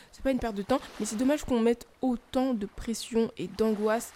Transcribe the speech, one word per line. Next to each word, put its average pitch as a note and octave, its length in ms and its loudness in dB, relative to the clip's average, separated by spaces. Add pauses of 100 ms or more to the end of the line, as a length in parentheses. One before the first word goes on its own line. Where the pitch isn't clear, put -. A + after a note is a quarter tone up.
(140)
c'est - 100 -12
pas C4+ 80 2
une B3+ 80 0
perte A3+ 160 -4
de G3+ 80 -4
temps, B3+ 160 2 (220)
mais G#3+ 40 -2
c'est G#3+ 120 -4
dommage C4+ 260 2
qu'on A#3+ 160 0
mette A#3 260 2 (160)
autant C4 520 0
de G#3 120 -2
pression A3+ 720 -2
et F#3 120 -6
d'angoisse G#3+ 680 0